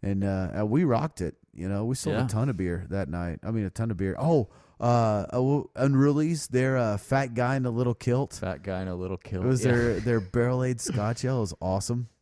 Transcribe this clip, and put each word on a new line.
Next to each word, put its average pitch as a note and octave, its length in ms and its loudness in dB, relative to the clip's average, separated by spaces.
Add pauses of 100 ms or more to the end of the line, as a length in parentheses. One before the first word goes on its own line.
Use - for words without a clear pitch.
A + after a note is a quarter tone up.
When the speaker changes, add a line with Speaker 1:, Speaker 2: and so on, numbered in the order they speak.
Speaker 1:
And, G2 220 0
uh, F#2+ 280 0 (100)
uh, G#2+ 40 2
we B2 200 4
rocked C#3 360 0
it. E2+ 140 -4 (180)
You F2 140 -6
know, G2+ 180 -2
we B2+ 100 -2
sold - 200 -2
Speaker 2:
Yeah. A#2+ 100 2
Speaker 1:
a - 20 -2
ton A2+ 220 0
of A2 80 -2
beer F2+ 320 -2
that F#2 200 -4
night. F2 340 -4
I G#2+ 80 -6
mean, A2 140 -2
a F#2 40 -4
ton A2+ 220 -4
of F#2+ 60 -4
beer. F#2+ 200 -2
Oh, D3 300 2 (320)
uh, - 40 -6
uh, A2+ 480 4
w-, C3 440 2
Unruly's, C#3+ 720 4
their, C3 300 2
uh, A2 200 0
fat C3 360 0
guy B2 240 0
in C3 80 0
a B2 40 0
little A#2+ 240 0
kilt. B2+ 420 0
Speaker 2:
Fat F#2 280 -6
guy F#2 180 -4
in F#2+ 60 -4
a F2+ 80 -6
little F#2 220 -6
kilt. F#2 260 -6
Speaker 1:
It A2+ 40 2
was B2+ 180 2
Speaker 2:
Yeah. B2+ 80 6
Speaker 1:
their, A#2+ 260 2
their A#2 220 2
barrel-aged B2 600 0
Scotch A#2 440 -2
Ale. C3 120 0
It A#2+ 40 0
was F2+ 180 -4
awesome. A2 480 -2 (140)